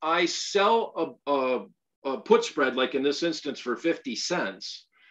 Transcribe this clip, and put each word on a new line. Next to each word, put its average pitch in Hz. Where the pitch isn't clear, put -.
I 170
sell 196
a, 143
a, 127
a 135
put 226
spread, 131
like 127
in 135
this 143
instance 151
for 120
fifty 160
cents, 110